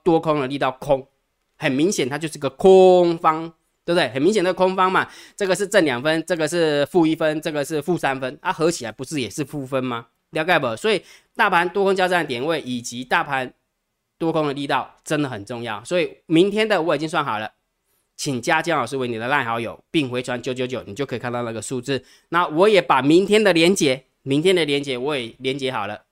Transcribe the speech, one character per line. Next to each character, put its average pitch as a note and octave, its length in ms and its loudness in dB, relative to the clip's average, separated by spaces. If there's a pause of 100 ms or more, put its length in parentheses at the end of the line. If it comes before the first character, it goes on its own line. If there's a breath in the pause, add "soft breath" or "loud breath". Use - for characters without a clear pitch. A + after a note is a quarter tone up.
多 E3 120 4
空 D#3 220 0
的 C3 80 -2
力 C#3 100 -6
道 C3+ 220 0
空， C#3 260 -2 (520)
很 D#3 120 -2
明 D3 220 2
显 D3+ 160 -2
它 C#3 100 -6
就 D#3+ 80 -6
是 D3+ 140 -8
个 C#3 120 -4
空 F3+ 680 6
方， D#3+ 240 2 (420)
对 E3+ 100 -2
不 F3+ 60 4
对？ D3 100 2
很 C3 120 -4
明 F3 100 4
显 G#3+ 100 2
的 F3+ 120 0
空 F#3 240 0
方 F#3 120 2
嘛， E3 160 0 (300 loud breath)
这 G3+ 100 -4
个 F#3 80 2
是 F#3+ 140 -2
正 F#3+ 160 4
两 B2 180 0
分， D#3 240 0
这 F#3 80 -2
个 D#3+ 140 -2
是 D3+ 380 2
负 E3 200 2
一 D#3+ 80 2
分， D#3 280 -2
这 E3 100 -6
个 C#3+ 140 -2
是 D#3 160 -4
负 F3 160 -2
三 C3+ 200 -2
分， B2+ 240 -8
啊， F3+ 120 -4
合 F3 180 0
起 B2 140 -8
来 A2 60 -8
不 C3 120 -12
是 D3 160 -6
也 A2 100 -4
是 D3 140 -8
负 C#3 220 -8
分 C3 180 -4
吗？ A#2+ 220 -6 (240)
了 D#3+ 160 -4
解 F3 120 2
不？ C3+ 200 -2
所 G#3+ 120 -4
以 F#3 140 0 (320 loud breath)
大 G#3+ 140 2
盘 F3 180 2
多 G3 160 -2
空 G3 100 2
交 F#3 140 0
战 F3 180 0
点 B2+ 200 -4
位 D#3+ 160 -2
以 B2 200 -6
及 A#2+ 220 -10
大 E3+ 200 -2
盘 C3 300 -6 (640)
多 E3 140 -2
空 D#3 160 0
的 C#3 60 -4
力 C#3 120 -6
道 C3+ 380 -4
真 D3+ 180 -2
的 C#3+ 60 -2
很 A2 160 -10
重 A#2+ 180 -10
要， A2 220 -8
所 F3+ 160 -2
以 D3+ 180 -4 (100)
明 F3 220 4
天 G#3+ 160 0
的 G3+ 160 0
我 E3 140 0
已 C#3+ 40 -4
经 D#3 100 -6
算 D#3 160 -2
好 G#2+ 140 -4
了， G#2+ 120 -10 (640)
请 C3 260 -6
加 D#3+ 200 0
姜 D#3+ 180 -2
老 A#2+ 80 -2
师 C3+ 80 -8
为 C3 120 -4
你 A#2 100 -6
的 A2+ 100 -6
LINE C#3 160 0
好 A#2 160 -4
友， G#2 320 -10
并 C#3+ 180 0
回 B2 140 -4
传 B2 180 -6
九 C3 120 -6
九 B2+ 120 -4
九， B2 200 -6
你 G2+ 80 -14
就 C3+ 120 -6
可 C3 120 -8
以 - 20 -6
看 B2+ 100 -8
到 A#2+ 140 -6
那 A2+ 80 -6
个 A2 100 -8
数 B2 200 -6
字。 C3 200 -4 (280 soft breath)
那 F3 180 0
我 E3 220 4
也 G3 120 6
把 C3+ 200 2
明 E3 240 6
天 G3+ 180 4
的 G3 80 4
连 E3+ 240 4
结， C#3+ 300 -2 (160)
明 C#3 200 0
天 F#3+ 140 4
的 E3+ 80 2
连 C#3+ 180 0
结 C#3 160 -6
我 C#3 200 -4
也 B2 220 -8
连 C3 180 -4
结 C3 140 -4
好 G#2+ 160 -6
了， G#2 120 -10 (120)